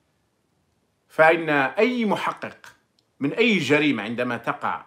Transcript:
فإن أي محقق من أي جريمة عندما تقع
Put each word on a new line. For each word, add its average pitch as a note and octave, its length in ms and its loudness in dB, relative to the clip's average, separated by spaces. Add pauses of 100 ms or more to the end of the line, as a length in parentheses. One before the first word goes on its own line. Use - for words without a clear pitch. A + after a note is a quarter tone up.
(1080)
فإن E3 420 4
أي G#3+ 540 0
محقق - 720 -6 (440)
من C#3+ 120 -2
أي A3+ 260 2
جريمة C#3+ 440 0
عندما A#2 340 -4
تقع G#2+ 500 -6